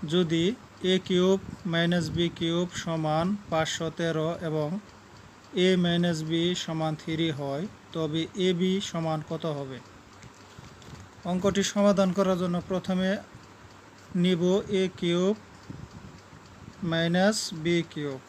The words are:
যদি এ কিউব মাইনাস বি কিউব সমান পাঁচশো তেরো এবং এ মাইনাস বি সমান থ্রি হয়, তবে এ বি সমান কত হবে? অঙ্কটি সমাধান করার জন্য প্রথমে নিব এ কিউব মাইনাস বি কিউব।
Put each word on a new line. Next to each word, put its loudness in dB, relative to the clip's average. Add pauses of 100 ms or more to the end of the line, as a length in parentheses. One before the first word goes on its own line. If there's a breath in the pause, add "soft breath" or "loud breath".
(120)
যদি 4 (480)
এ 6 (100)
কিউব 4 (340)
মাইনাস 2 (100)
বি 2 (120)
কিউব 0 (180)
সমান 0 (220)
পাঁচশো -2 (100)
তেরো 0 (200)
এবং -2 (960)
এ 6 (160)
মাইনাস 2 (100)
বি 0 (220)
সমান -2
থ্রি -2 (100)
হয়, -4 (280)
তবে -2 (240)
এ 4 (100)
বি 2 (180)
সমান -2 (120)
কত -6 (120)
হবে? -10 (1500)
অঙ্কটি 2 (100)
সমাধান 6
করার 4
জন্য 0 (140)
প্রথমে 0 (1120)
নিব 2 (380)
এ 4 (140)
কিউব 2 (1600)
মাইনাস 4 (260)
বি 2 (140)
কিউব। -6